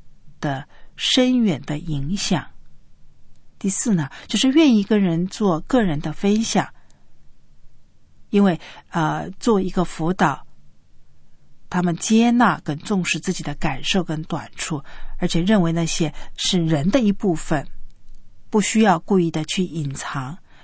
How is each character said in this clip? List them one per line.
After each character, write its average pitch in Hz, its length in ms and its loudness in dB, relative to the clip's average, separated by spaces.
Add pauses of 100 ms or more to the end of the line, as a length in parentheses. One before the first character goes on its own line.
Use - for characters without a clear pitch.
(400)
的 139 280 -6 (280)
深 254 440 2
远 196 220 2
的 147 160 -6
影 156 400 -4
响。 - 300 -2 (1120)
第 196 100 -2
四 220 240 0
呢， 151 160 0 (160)
就 - 140 -2
是 262 100 4
愿 277 260 6
意 202 80 4
跟 208 200 2
人 175 240 2
做 190 320 0
个 247 240 2
人 156 160 0
的 160 120 -4
分 208 320 2
享， - 300 0 (1600)
因 202 120 6
为， 190 160 4 (300)
呃， 156 400 -2
做 202 320 2
一 180 80 -2
个 180 160 2
辅 160 280 -2
导， 156 340 0 (1200)
他 180 140 0
们 175 120 0
接 226 360 4
纳 220 320 4
跟 151 160 -4
重 190 260 -2
视 - 140 -2
自 185 120 -4
己 - 120 -6
的 147 100 -4
感 147 300 -2
受 185 200 2
跟 156 200 -4
短 - 320 -6
处， - 280 -6 (360)
而 208 80 0
且 170 140 2
认 196 200 4
为 165 100 4
那 165 140 0
些 160 300 -2 (200)
是 175 300 0
人 160 240 2
的 277 100 4
一 208 120 4
部 196 240 0
分， 147 320 -2 (800)
不 214 100 2
需 214 220 2
要 196 160 6
故 190 220 2
意 165 100 2
的 160 140 -2
去 185 200 -2
隐 147 300 -6
藏， 139 460 -8 (240)